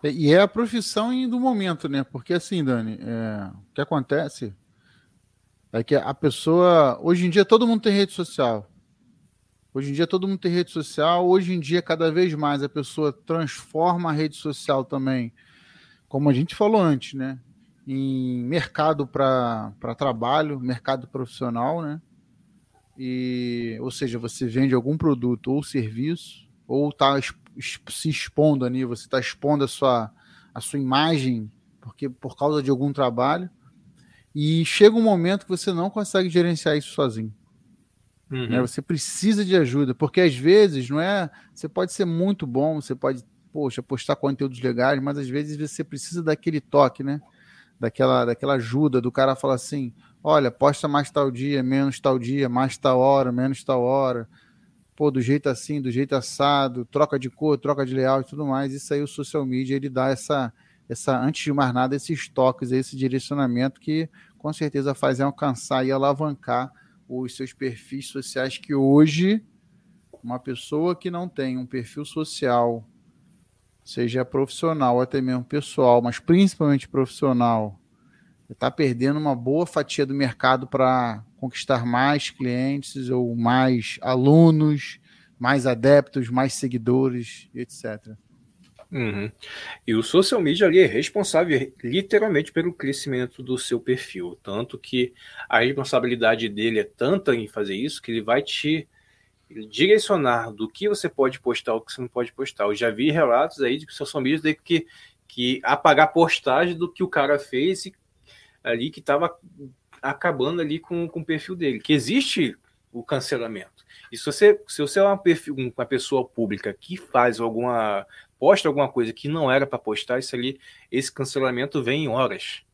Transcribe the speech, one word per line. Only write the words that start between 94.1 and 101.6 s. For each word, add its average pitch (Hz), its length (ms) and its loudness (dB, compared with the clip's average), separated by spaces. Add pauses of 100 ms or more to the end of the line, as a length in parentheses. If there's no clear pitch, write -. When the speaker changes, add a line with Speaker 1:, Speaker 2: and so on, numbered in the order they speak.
Speaker 2:
Tanto 107 340 -8
que 123 340 -4 (380)
a 117 100 4
responsabilidade 120 880 0
dele 107 320 0
é 101 40 0
tanta 151 500 0
em 113 140 -4
fazer 101 280 -6
isso 131 240 -6
que - 120 -12
ele 113 100 -4
vai 117 220 0
te 151 440 -4 (800)
direcionar 131 840 2
do 110 140 -6
que 196 200 -6
você 202 220 -2
pode 131 300 0
postar, 123 340 -2